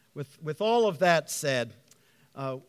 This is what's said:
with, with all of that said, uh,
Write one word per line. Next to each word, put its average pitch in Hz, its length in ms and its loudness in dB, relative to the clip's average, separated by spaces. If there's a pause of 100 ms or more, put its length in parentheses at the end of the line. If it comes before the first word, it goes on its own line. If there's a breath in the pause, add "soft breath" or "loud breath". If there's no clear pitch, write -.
(140 soft breath)
with, - 280 -14
with 156 200 -6
all 226 240 4
of 180 140 0
that 170 300 4
said, 123 440 -2 (600 soft breath)
uh, 135 240 -8 (100)